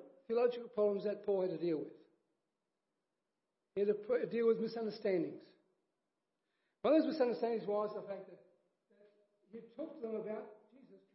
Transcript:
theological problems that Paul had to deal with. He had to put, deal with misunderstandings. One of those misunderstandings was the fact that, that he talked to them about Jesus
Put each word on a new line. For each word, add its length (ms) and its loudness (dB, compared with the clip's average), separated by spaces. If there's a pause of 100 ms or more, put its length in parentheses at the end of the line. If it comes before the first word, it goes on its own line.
(280)
theological 420 2
problems 360 2
that 200 -4
Paul 160 2
had 100 0
to 60 -4
deal 200 0
with. 160 -6 (1800)
He 60 0
had 60 4
to 60 4
put, 380 0
deal 160 2
with 120 4
misunderstandings. 800 -2 (1400)
One 140 6
of 80 6
those 100 0
misunderstandings 520 0
was 300 0
the 60 -6
fact 260 -10
that, 140 -20 (500)
that 160 -20 (440)
he 80 -14 (180)
talked 240 -8
to 60 -6
them 120 -4
about 320 -6 (220)
Jesus 260 -20 (160)